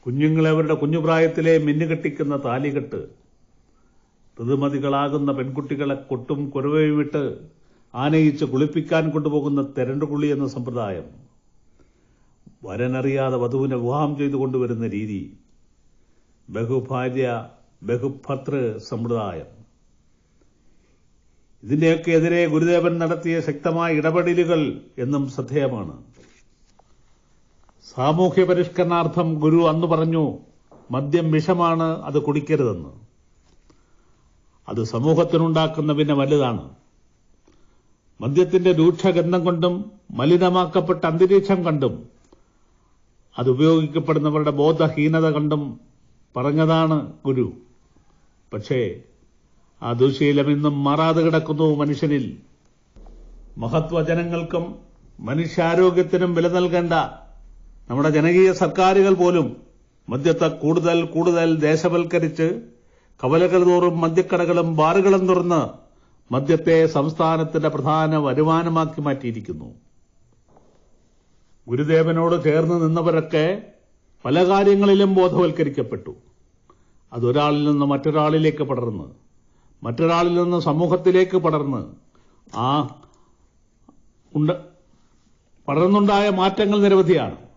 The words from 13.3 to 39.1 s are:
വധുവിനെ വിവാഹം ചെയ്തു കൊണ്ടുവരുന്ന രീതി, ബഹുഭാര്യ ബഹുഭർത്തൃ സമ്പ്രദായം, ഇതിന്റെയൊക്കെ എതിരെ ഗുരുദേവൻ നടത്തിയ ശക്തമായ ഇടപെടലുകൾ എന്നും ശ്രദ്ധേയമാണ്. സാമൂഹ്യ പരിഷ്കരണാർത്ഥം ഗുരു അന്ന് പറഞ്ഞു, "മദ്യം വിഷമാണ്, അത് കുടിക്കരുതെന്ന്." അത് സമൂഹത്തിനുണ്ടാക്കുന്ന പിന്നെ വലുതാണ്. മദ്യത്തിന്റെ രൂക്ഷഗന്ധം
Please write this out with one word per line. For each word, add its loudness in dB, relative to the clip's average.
വധുവിനെ -2
വിവാഹം -2
ചെയ്തു -2
കൊണ്ടുവരുന്ന -2
രീതി, -8
ബഹുഭാര്യ -4
ബഹുഭർത്തൃ -6
സമ്പ്രദായം, -6
ഇതിന്റെയൊക്കെ 0
എതിരെ 2
ഗുരുദേവൻ 2
നടത്തിയ -2
ശക്തമായ -2
ഇടപെടലുകൾ 0
എന്നും -4
ശ്രദ്ധേയമാണ്. -6
സാമൂഹ്യ 2
പരിഷ്കരണാർത്ഥം 0
ഗുരു 4
അന്ന് 0
പറഞ്ഞു, 0
"മദ്യം 0
വിഷമാണ്, 0
അത് -2
കുടിക്കരുതെന്ന്." -2
അത് -4
സമൂഹത്തിനുണ്ടാക്കുന്ന 0
പിന്നെ 0
വലുതാണ്. 0
മദ്യത്തിന്റെ 2
രൂക്ഷഗന്ധം 2